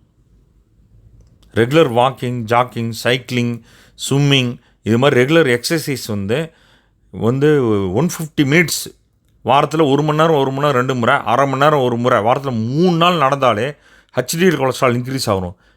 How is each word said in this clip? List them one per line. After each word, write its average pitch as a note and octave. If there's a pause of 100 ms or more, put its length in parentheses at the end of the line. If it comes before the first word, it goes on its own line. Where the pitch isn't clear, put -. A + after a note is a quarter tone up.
(1500)
ரெகுலர் C3
வாக்கிங், B2
ஜாக்கிங், A#2 (100)
சைக்கிளிங், A#2+ (480)
ஸ்விம்மிங், C3+ (240)
இது A2
மாதிரி C3
ரெகுலர் C3+
எக்ஸர்சைஸ் D3
வந்து, A2+ (580)
வந்து C3+ (300)
ஒன் D3
ஃபிஃப்டி D3+
மினிட்ஸ், D#3 (500)
வாரத்துல C#3+
ஒரு C#3
மணி D3+
நேரம், D#3+
ஒரு C3+
மணி C3+
நேரம் C#3+
ரெண்டு B2+
முறை, B2
அரை B2
மணி C3+
நேரம் D3+
ஒரு B2
முறை, A#2+
வாரத்துல B2
மூணு E3
நாள் F3
நடந்தாலே C3+ (400)
ஹெச் C3
டி E3+
எல் D3+
கொலஸ்ட்ரால் C3
இன்க்ரீஸ் B2
ஆகும். F#2 (200)